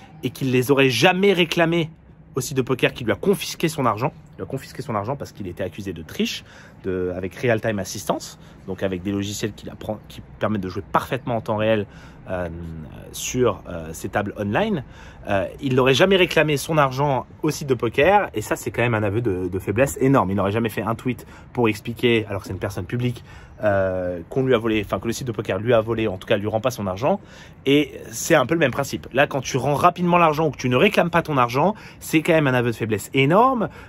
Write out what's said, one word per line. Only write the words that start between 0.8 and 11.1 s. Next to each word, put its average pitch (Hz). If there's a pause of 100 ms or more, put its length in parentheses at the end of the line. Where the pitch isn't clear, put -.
jamais 185
réclamées 165 (460)
au 135
site 127
de 131
poker 131
qui -
lui 107
a 98
confisqué -
son 156
argent. 113 (260)
Il -
a -
confisqué -
son 117
argent 107
parce -
qu'il 107
était 90
accusé 95
de 80
triche - (400)
de, 92
avec 92
Real 117
Time 110
Assistance, - (280)
donc 92
avec 92
des 98
logiciels 101
qui, -
apprend, - (100)
qui - (180)
permettent 107
de 92
jouer 92 (100)
parfaitement 135